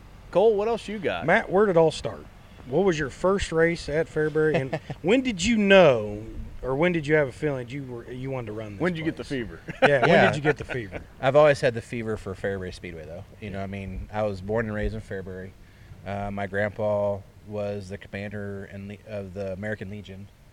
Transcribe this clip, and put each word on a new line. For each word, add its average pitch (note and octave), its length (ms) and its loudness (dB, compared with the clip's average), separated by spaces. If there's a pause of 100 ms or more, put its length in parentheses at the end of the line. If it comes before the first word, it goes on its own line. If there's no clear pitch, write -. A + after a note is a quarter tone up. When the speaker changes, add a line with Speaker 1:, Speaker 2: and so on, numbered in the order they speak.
(300)
Speaker 1:
Cole, G#3 260 4
what G3+ 120 0
else A#3 200 -4
you G#3+ 100 -8
got? G#2 280 -2
Speaker 2:
Matt, F#3+ 240 4
where G3 160 4
did G3 60 2
it E3 60 6
all D#3+ 140 6
start? - 320 -8 (440)
What D#3 160 2
was E3+ 140 4
your C#3 120 -2
first F#3 420 0
race E3 360 2
at D3+ 200 0
Fairbury, D#3 480 2
and C#3 240 -2 (100)
Speaker 3:
<laughs> - 120 -10
Speaker 2:
when A3 200 4
did G#3 220 -4
you A3+ 120 2
know, C#3 680 8 (400)
or C3 120 -2
when E3+ 180 2
did D#3+ 140 -2
you D#3 80 2
have D3 140 4
a A#2 40 -8
feeling C3+ 360 -4
you C#3 160 -10
were, A#2 260 -12
you B2+ 200 -8
wanted B2+ 160 -6
to G#2+ 60 -8
run G#2+ 200 -10
this G2+ 80 -10
Speaker 1:
When F3+ 140 0
did D#3+ 40 -6
you D#3+ 60 -6
get D#3+ 120 -2
the B2 80 -10
Speaker 2:
place? - 40 -14 (120)
Speaker 1:
fever? F2+ 200 -8 (100)
<laughs> - 120 -2
Speaker 2:
Yeah, C#3+ 180 6
when - 80 4
Speaker 3:
Yeah. D3+ 180 8
Speaker 2:
did G#2+ 100 2
you D3 60 -4
get D3 140 2
the - 80 -10
fever? A2+ 360 -8 (200)
Speaker 3:
I've C3 160 4
always D3 240 6
had B2+ 140 2
the A#2 80 -6
fever A2 340 -6
for F#2+ 180 -8
Fairbury F#2+ 400 -4
Speedway, E2 300 -12
though. E2 200 -14 (160)
You G#2+ 100 -10
know, F#2+ 80 -8
Speaker 2:
Yeah. G2 60 -6
Speaker 3:
I - 40 -8
mean, F#2+ 440 -10
I G#2+ 100 -2
was G2+ 180 -2
born A2 260 -2
and G#2+ 80 -6
raised G#2 200 -2
in A2 80 -8
Fairbury. F#2+ 480 -12 (560)
Uh, G2+ 260 -6
my G2+ 140 -6
grandpa G2+ 720 0 (280)
was G2+ 440 -6
the G2+ 80 -10
commander G2+ 760 -10
in G2 160 -12
Le-, G2+ 80 -12 (120)
of G2+ 260 -8
the G2 180 -6
American G#2 380 -6
Legion G2 380 -14 (240)